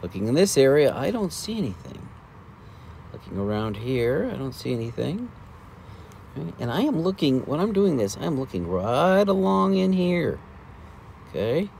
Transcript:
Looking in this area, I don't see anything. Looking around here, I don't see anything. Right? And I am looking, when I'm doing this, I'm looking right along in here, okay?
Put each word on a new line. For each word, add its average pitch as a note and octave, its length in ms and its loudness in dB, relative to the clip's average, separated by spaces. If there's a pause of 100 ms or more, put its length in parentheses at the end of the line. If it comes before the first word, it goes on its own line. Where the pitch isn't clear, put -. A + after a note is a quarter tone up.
Looking F#2+ 240 -4
in A#2+ 80 2
this F#3+ 240 4
area, C3+ 340 6
I C#3+ 200 -2
don't G#3 200 -2
see - 240 -8
anything. A2+ 520 -6 (1040)
Looking - 260 -12
around G#2 380 -2
here, B2+ 580 0
I - 20 -8
don't C3 160 -6
see - 200 -6
anything. A#2+ 580 -4 (1040)
Right? D#3 240 -8
And A#2+ 140 -4
I F3 80 0
am B3+ 200 2
looking, D#3+ 420 2
when D3+ 180 -2
I'm G#3+ 120 0
doing F#3+ 240 4
this, G2+ 200 0
I'm D3 240 -2
looking F#2+ 260 -4
right C#3 640 2
along F#3+ 480 4
in F#3 160 2
here, F3 480 0 (880)
okay? B2+ 520 -2